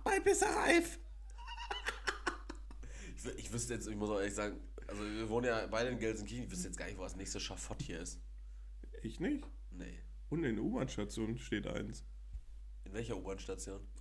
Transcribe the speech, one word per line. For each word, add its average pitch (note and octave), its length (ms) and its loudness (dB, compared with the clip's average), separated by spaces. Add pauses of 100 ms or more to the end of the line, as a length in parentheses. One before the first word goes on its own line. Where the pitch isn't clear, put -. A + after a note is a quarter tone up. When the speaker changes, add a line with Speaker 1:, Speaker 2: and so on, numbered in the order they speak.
Speaker 1:
bald G4 200 6
bist F#4+ 180 10
du - 40 8
reif!“ - 540 6 (2250)
Speaker 2:
Ich - 80 -6
wü-, B2 140 -4
ich A2+ 160 -6
wüsste A#2+ 220 0
jetzt, A2 120 -2
ich G#2+ 80 -2
muss G#2 140 2
auch G#2 100 4
ehrlich G2+ 160 2
sagen, G#2 240 0 (280)
also G2+ 160 -4
wir G#2+ 260 0
wohnen A#2+ 180 6
ja A2+ 200 4
beide A2+ 220 4
in A#2 100 0
Gelsenkirchen, A2 460 0
ich F#2+ 60 -6
wüsste F2+ 160 -2
jetzt F2+ 100 -6
gar D2+ 80 -4
nicht, F#2+ 120 -4
wo F#2 60 -4
das F2+ 120 -4
nächste F#2+ 240 -4
Schafott - 420 -4
hier - 200 -2
ist. - 180 -6 (840)
Speaker 1:
Ich - 180 -4
nicht? C4+ 280 0 (240)
Speaker 2:
Nee. - 280 -8 (300)
Speaker 1:
Und D#3+ 140 2
in A#2 120 4
der G#2+ 100 2
U-Bahn-Station A#2 720 2
steht G#2 300 0
eins. - 360 -2 (800)
Speaker 2:
In G2 100 -8
welcher A2+ 240 -2
U-Bahn-Station? F#2+ 640 -4 (220)